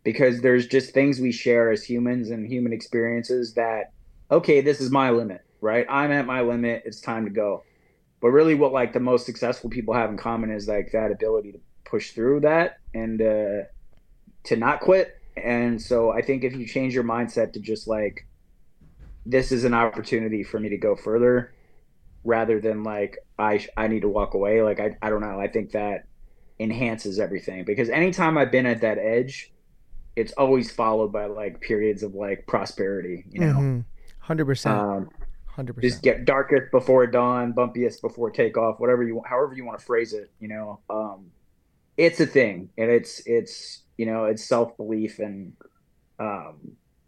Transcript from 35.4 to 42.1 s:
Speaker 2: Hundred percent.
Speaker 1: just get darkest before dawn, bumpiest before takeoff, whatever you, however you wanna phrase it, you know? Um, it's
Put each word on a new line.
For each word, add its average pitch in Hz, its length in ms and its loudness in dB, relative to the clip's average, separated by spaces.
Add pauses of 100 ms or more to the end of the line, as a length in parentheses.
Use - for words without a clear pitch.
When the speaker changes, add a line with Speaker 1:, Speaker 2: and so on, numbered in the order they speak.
Speaker 2:
Hundred 123 300 -10
percent. 123 160 2
Speaker 1:
just - 120 -8
get 123 220 2
darkest 135 460 2
before 131 360 6
dawn, 123 460 0
bumpiest 120 480 0
before 117 300 -4
takeoff, 113 480 0
whatever 123 240 2
you, 113 220 -4
however 131 280 -2
you 131 100 -14
wanna 113 140 -12
phrase 117 360 -2
it, 104 260 -10
you 107 80 -14
know? 107 320 -12 (100)
Um, 104 420 -6 (640)
it's 165 220 4